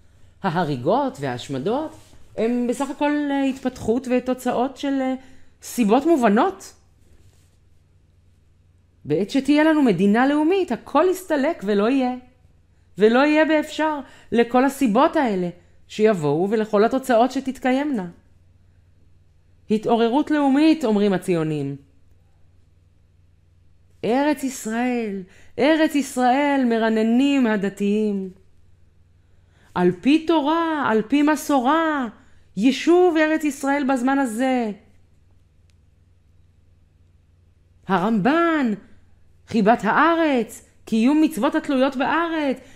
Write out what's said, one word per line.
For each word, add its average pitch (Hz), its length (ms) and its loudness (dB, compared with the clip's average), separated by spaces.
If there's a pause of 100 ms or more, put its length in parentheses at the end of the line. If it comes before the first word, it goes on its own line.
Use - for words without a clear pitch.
(420)
ההריגות 175 800 -2
וההשמדות 143 760 -6 (400)
הם 240 320 -2
בסך 262 220 -4
הכל, 294 220 -2 (180)
אה, 277 140 -2
התפתחות 254 640 -4
ותוצאות 247 640 -2
של, 277 240 -4
אה, 262 140 -2 (480)
סיבות 240 440 0
מובנות. 285 680 2 (2250)
בעת 165 220 -2
שתהיה 294 340 2
לנו 311 180 4
מדינה 208 440 4
לאומית, 311 460 0
הכל 285 380 0
יסתלק 320 560 -4
ולא 208 240 0
יהיה. 254 240 -2 (840)
ולא 226 200 4
יהיה 302 260 4
באפשר 302 560 -2 (320)
לכל 233 320 2
הסיבות 277 520 2
האלה 202 320 0 (400)
שיבואו 185 600 0
ולכל 214 340 2
התוצאות 254 480 2
שתתקיימנה. 262 720 -4 (1600)
"התעוררות 233 600 0
לאומית", 302 540 2
אומרים 208 280 2
הציונים. 156 640 -4 (2250)
"ארץ 285 400 -2
ישראל, 226 800 -6 (360)
ארץ 311 360 2
ישראל", 269 760 0
מרננים 226 800 2
הדתיים. 202 840 -2 (1400)
על 180 260 2
פי 311 260 2
תורה, 320 640 0
על 220 120 2
פי 285 200 0
מסורה, 294 880 0 (480)
יישוב 320 600 2
ארץ 311 280 0
ישראל 277 440 -2
בזמן 269 300 0
הזה. 247 520 -2 (3250)
הרמב"ן, 240 840 0 (760)
חיבת 220 360 2
הארץ, 285 800 0 (220)
קיום 247 360 2
מצוות 311 340 0
התלויות 269 420 -2
בארץ, 302 640 -2 (180)